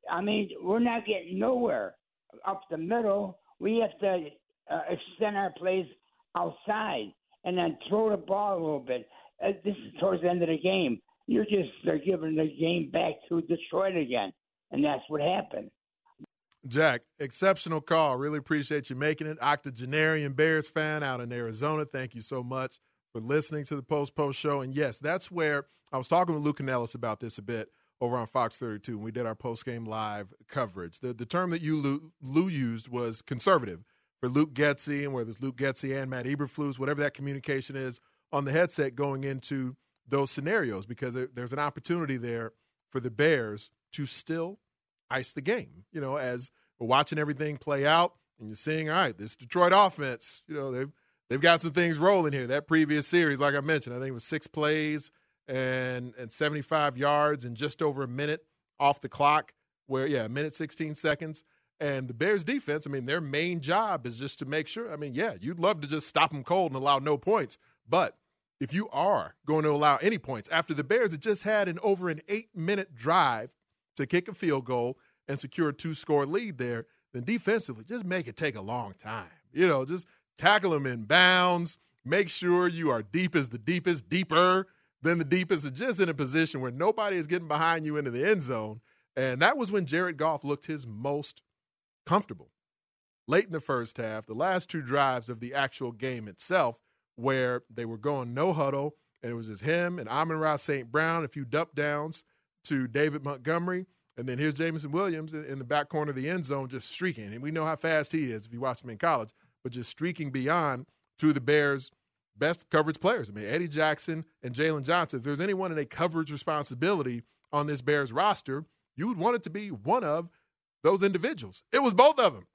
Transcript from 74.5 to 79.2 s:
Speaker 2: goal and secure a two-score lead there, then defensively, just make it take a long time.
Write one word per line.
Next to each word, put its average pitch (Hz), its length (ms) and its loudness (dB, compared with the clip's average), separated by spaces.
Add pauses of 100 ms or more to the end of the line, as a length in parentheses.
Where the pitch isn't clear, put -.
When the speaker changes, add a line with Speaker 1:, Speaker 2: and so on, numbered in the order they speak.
Speaker 2:
goal 123 320 -2 (300)
and 139 140 -4
secure 147 300 0
a - 20 -8
two-score 147 520 0
lead 180 340 -4
there, 120 260 -4 (280)
then 123 120 -8
defensively, 196 580 0
just 208 220 -8
make 175 240 -2
it - 80 -14
take 147 180 -2
a 107 60 -8
long 104 360 -6
time. 107 300 -10 (260)